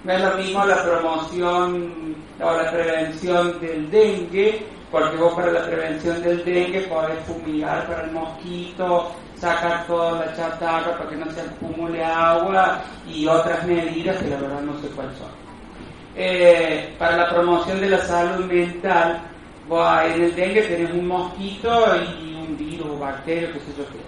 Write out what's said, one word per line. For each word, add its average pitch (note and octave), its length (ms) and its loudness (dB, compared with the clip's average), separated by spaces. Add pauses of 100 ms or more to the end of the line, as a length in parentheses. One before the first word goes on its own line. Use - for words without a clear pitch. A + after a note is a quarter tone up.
No F3+ 100 0
es F#3 80 2
lo F#3+ 140 2
mismo F#3+ 300 0
la F#3 180 4
promoción E3+ 1300 0 (240)
o E3 120 2
la E3 200 0
prevención E3+ 880 0
del D#3 300 -6
dengue, G3+ 760 4 (240)
porque D#3+ 260 0
vos E3+ 200 4
para F3 160 0
la E3+ 120 0
prevención E3 600 -2
del F3 200 0
dengue F3+ 380 0
podés D#3+ 440 -4
fumigar D#3 600 -4
para E3 200 -6
el D#3+ 60 -8
mosquito, F3 1000 -2 (240)
sacar E3+ 500 -2
toda E3+ 400 0
la D#3+ 100 -6
chatarra E3 600 -2
para D3+ 100 -8
que D3+ 100 -10
no D#3+ 140 -6
se E3 100 -8
acumule E3 640 -6
agua E3+ 760 4 (260)
y D#3 200 -2
otras E3 400 4
medidas E3 500 0
que - 120 -4
la C#3+ 80 -4
verdad C#3 240 -6
no D3 180 -6
sé D3 80 -10
cuáles C3 320 -8
son. - 100 -14 (880)
Eh, F3 840 4
para E3+ 200 2
la E3+ 120 4
promoción F3 500 2
de G3 100 2
la F#3 100 6
salud F3 460 2
mental, F3 760 2 (480)
vos E3 180 4
ahí E3 260 4
en E3+ 100 2
el F3 120 2
dengue G3+ 280 2
tenés E3+ 300 -2
un F3 140 0
mosquito G3 880 2
y E3 380 -6
un D#3+ 240 -8
virus D#3 300 -8
o D3 100 -6
bacteria, D#3+ 560 -4
qué C#3+ 60 -8
sé C#3+ 180 -14
yo C#3+ 80 -8
qué. - 220 -14